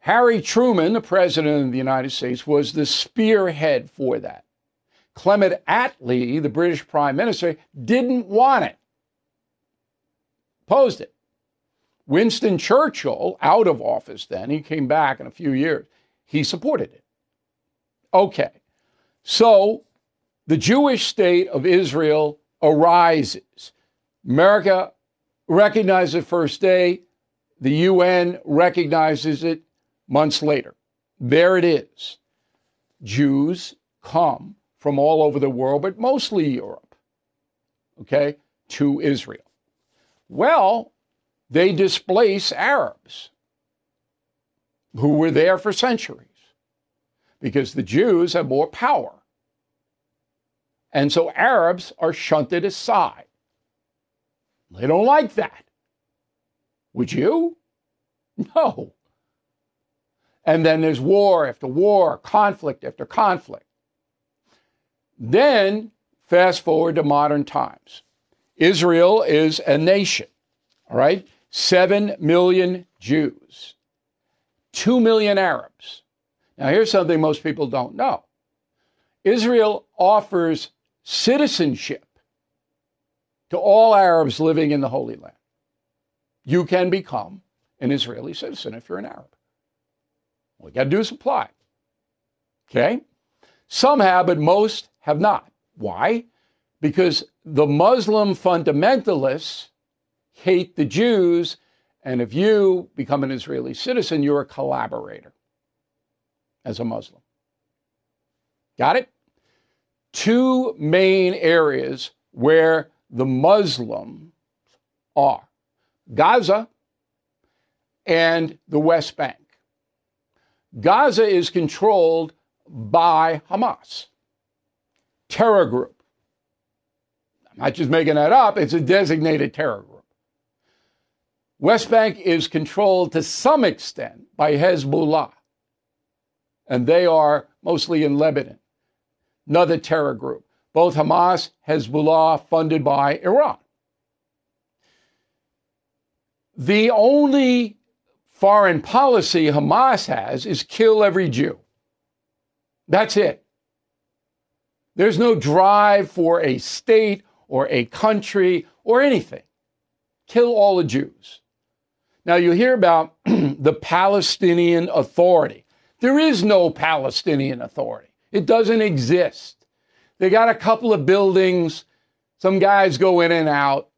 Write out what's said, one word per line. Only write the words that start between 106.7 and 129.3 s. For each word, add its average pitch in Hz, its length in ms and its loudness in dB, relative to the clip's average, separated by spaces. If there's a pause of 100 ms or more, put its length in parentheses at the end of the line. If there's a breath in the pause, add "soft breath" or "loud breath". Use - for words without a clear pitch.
a 120 40 -6
Muslim. 113 380 -10 (1500)
Got 147 200 -2
it? 254 120 -6 (1040)
Two 254 640 0
main 185 580 0
areas 139 760 -2 (220)
where 160 580 2 (200)
the 120 140 -4
Muslims 135 1080 -2 (840)
are, 139 320 -2 (640)
Gaza 196 560 0 (1400)
and 165 640 0
the 151 140 -2
West 160 360 0
Bank. 139 220 -8 (1400)
Gaza 220 440 2
is 185 240 0
controlled 165 840 0 (360)
by 160 800 0
Hamas, - 580 -8 (1200)
terror 208 380 2
group. 123 360 -8 (1500)
I'm - 60 -20
not 131 160 -2
just 160 140 -4
making 156 280 0
that 151 160 2
up, 233 260 4
it's 147 140 -2
a 165 80 -2
designated 160 760 0